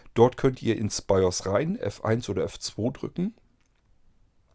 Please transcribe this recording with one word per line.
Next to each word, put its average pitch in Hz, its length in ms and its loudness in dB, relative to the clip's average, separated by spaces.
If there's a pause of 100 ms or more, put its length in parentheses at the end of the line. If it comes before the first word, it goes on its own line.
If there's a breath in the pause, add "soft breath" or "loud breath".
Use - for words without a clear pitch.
(140 loud breath)
dort 123 240 6
könnt 131 240 0
ihr 110 160 0
ins - 240 -4
bios 95 440 2
rein, 139 300 0
F - 300 -6
eins 113 240 0
oder 95 160 -2
F - 120 -8
zwei - 340 -4
drücken. - 440 -6 (1200)